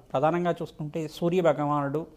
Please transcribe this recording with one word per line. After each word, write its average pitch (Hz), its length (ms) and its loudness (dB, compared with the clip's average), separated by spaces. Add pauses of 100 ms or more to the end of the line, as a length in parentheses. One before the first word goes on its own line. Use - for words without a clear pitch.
(120)
ప్రధానంగా 165 380 2
చూసుకుంటే 156 580 -6
సూర్య 170 320 0
భగవానుడు 147 640 2 (100)